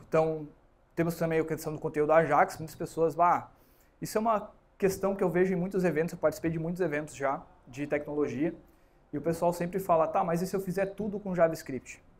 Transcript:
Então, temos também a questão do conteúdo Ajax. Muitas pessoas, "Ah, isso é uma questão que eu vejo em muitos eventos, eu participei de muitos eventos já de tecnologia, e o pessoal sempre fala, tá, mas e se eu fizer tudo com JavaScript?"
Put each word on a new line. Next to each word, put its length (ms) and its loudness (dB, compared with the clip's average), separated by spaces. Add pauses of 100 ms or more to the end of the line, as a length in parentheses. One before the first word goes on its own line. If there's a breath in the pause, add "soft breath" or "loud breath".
Então, 400 0 (480)
temos 220 0
também 240 0
a 40 2
questão 280 -6
do 60 -6
conteúdo 340 0
Ajax. 460 4
Muitas 180 -12
pessoas, 420 0
"Ah, 300 4 (500 soft breath)
isso 200 -4
é 20 2
uma 300 0 (260)
questão 400 0
que 80 0
eu 60 2
vejo 240 2
em 20 0
muitos 280 0
eventos, 280 0
eu 60 -12
participei 320 0
de 80 -2
muitos 240 -4
eventos 340 -2
já 260 -2 (240)
de 200 -8
tecnologia, 680 -2 (560 soft breath)
e 60 -6
o 60 -6
pessoal 320 0
sempre 260 -4
fala, 260 2
tá, 160 0
mas 200 0
e 40 -2
se 80 -4
eu 60 -2
fizer 240 -2
tudo 340 -6
com 160 -6
JavaScript?" 680 -2 (160)